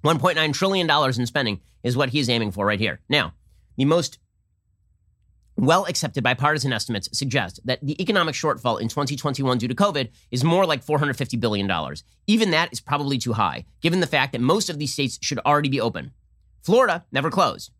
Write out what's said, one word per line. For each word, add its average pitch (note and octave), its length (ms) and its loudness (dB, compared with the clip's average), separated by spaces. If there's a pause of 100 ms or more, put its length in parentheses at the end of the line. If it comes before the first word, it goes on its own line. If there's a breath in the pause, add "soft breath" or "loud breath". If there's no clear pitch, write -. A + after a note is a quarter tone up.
One D#3+ 140 4
point F3+ 160 2
nine D#3 160 0
trillion F#3+ 340 0
dollars C#3+ 320 2
in B2 80 -2
spending A#2 340 -2 (220)
is A#2+ 140 0
what C3 140 0
he D3 100 0
is B2 100 0
aiming A2+ 220 0
for G2 120 -4
right G#2 140 2
here. F#2 300 -2
Now, B2+ 260 0 (420)
the C3 100 2
most D#3+ 340 0 (1400)
well-accepted D#3+ 680 2
bipartisan C3 500 0
estimates G#2+ 400 -4
suggest A#2+ 520 -2
that B2+ 180 -4
the D3 180 -6
economic F3+ 360 0
shortfall B2 440 -2
in A2+ 80 -4
twenty C#3+ 280 -4
twenty-one C3 420 -2
due A#2+ 80 -2
to B2 80 -4
covid D3+ 360 0 (200 soft breath)
is B2+ 140 -2
more F3 200 4
like D3 200 -2
four D3+ 160 0
hundred C#3+ 160 0
fifty B2+ 200 -4
billion G#2 300 0
dollars. D#2 380 -4 (240)
Even G#3+ 240 4
that E3 200 2
is B2 80 -8
probably C#3 380 -2
too A#2 140 -4
high, F2+ 320 -2 (160)
given E3+ 180 0
the E3+ 80 2
fact C3+ 240 2
that A#2+ 100 -6
most F3 300 2
of D3+ 80 -8
these D3 140 -6
states C3+ 300 -4
should - 180 -6
already D3 280 2
be C3 120 0
open. E2 320 -4 (500)
Florida G3+ 480 2
never C#3+ 180 0
closed. D3 520 0